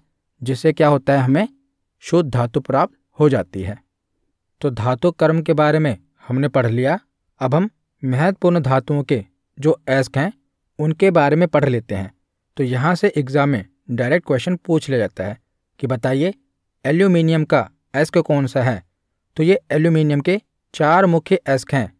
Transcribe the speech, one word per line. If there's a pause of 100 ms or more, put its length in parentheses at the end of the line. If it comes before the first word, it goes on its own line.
(420)
जिससे
क्या
होता
है?
हमें (560)
शुद्ध
धातु
प्राप्त (260)
हो
जाती
है। (840)
तो
धातु
कर्म
के
बारे
में (300)
हमने
पढ़
लिया। (420)
अब
हम (340)
महत्वपूर्ण
धातुओं
के (340)
जो
अयस्क
हैं (480)
उनके
बारे
में
पढ़
लेते
हैं। (460)
तो
यहाँ
से
एग्जाम
में (260)
डायरेक्ट
क्वेश्चन
पूछ
लिया
जाता
है (420)
कि
बताइए (520)
एल्यूमिनियम
का (240)
अयस्क
कौन
सा
है? (540)
तो
ये (120)
एल्यूमिनियम
के (320)
चार
मुख्य
अयस्क
हैं